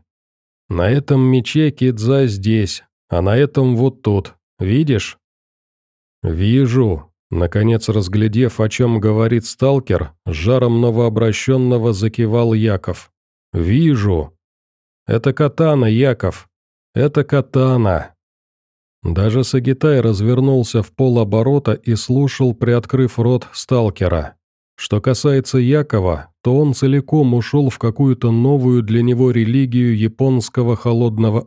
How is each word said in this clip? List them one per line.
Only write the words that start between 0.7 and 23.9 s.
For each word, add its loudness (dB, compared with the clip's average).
этом 0
мече 0
кидза 0
здесь, -2
а -2
на 0
этом 2
вот -2
тут, -2
видишь? -2
«Вижу», 0
наконец 0
разглядев, 0
о 0
чём 0
говорит 0
сталкер, -2
с -6
жаром 0
новообращённого 0
закивал 0
Яков. -4
«Вижу». 0
«Это 0
катана, 0
Яков! 0
Это 0
катана». 0
Даже 0
Сагитай 0
развернулся 0
в -20
полоборота 0
и -2
слушал, 0
приоткрыв -2
рот 0
сталкера. -2